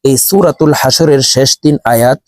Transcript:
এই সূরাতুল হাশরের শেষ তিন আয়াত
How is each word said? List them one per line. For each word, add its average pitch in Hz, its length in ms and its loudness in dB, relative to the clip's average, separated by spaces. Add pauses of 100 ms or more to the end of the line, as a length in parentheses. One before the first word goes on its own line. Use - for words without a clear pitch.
এই 135 140 2
সূরাতুল 160 560 0
হাশরের 143 480 0
শেষ - 380 -2
তিন 151 240 0
আয়াত 120 440 0